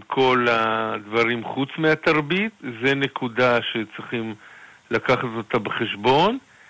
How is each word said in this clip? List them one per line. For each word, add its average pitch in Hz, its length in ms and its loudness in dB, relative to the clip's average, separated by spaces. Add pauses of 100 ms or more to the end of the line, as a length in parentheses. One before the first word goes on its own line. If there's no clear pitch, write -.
כל 127 420 4
הדברים 110 920 0
חוץ 135 340 -4
מהתרבית, 156 720 2 (320)
זה 139 120 2
נקודה 127 680 0
שצריכים 110 760 -6 (560)
לקחת 120 320 0 (120)
אותה 113 240 -2
בחשבון. 120 760 2 (320)